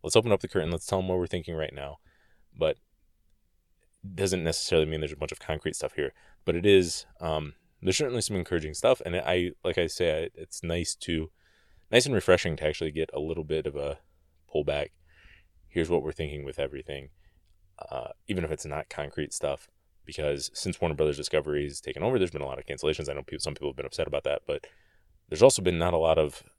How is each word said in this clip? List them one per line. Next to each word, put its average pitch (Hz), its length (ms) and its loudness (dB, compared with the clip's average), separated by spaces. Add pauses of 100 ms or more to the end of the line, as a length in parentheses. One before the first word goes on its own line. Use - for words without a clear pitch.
Let's - 120 0
open 113 160 6
up 98 80 4
the - 80 -6
curtain. 85 240 0
Let's 85 140 -4
tell 95 140 0
'em 92 100 -2
what 92 80 2
we're 90 100 0
thinking 85 260 -6
right 78 220 -4
now. 71 220 -10 (600)
But 76 200 2 (1400)
doesn't 92 300 0
necessarily 80 420 2
mean 78 140 -2
there's 76 100 -4
a - 60 -12
bunch 73 160 -6
of - 60 -14
concrete - 360 -4
stuff - 200 -6
here. 71 180 -2 (320)
But 85 100 2
it 87 100 0
is, 92 400 6 (140)
um, 78 360 -4 (260)
there's 95 160 2
certainly 123 240 0
some 101 160 -2
encouraging 82 360 -2
stuff. 127 320 4
And 87 120 -2
I, 90 340 0 (140)
like 87 120 0
I 85 100 2
say, 80 360 0
I, - 100 -6
it's - 300 -14
nice 85 320 -2
to, 80 340 -4 (640)
nice 127 140 8
and 135 100 0
refreshing 90 400 4
to 76 100 -6
actually 76 260 -2
get 80 220 -2
a 73 60 -4
little 80 240 -4
bit 78 240 -2
of 71 80 -6
a 71 220 -6 (520)
pullback. 73 420 -2 (840)
Here's 82 160 0
what 85 140 2
we're 80 80 -4
thinking 73 320 -6
with 69 160 -10
everything, 69 520 -6 (800)
uh, - 200 -8 (180)
even 92 160 -2
if 78 80 -2
it's 78 140 -6
not 73 240 -8
concrete 73 420 -6
stuff. - 380 -6 (340)
Because 73 500 -4
since - 280 -4
Warner 80 140 0
Brothers 76 200 2
Discovery 73 480 -2
has 71 160 -8
taken - 240 -8
over, 123 140 2
there's 92 120 4
been 73 120 -6
a 69 40 -4
lot 67 140 -6
of 65 60 -14
cancellations. 71 440 -2
I 71 40 -4
know 71 100 -8
people, - 160 -10
some 76 140 -4
people 71 160 -6
have 65 80 -10
been 67 80 -8
upset 78 200 -2
about 71 200 -4
that, 71 200 0
but - 220 -6 (640)
there's 85 120 2
also 127 200 8
been 87 180 2
not 85 140 2
a 85 40 4
lot 80 200 6
of 76 260 0 (160)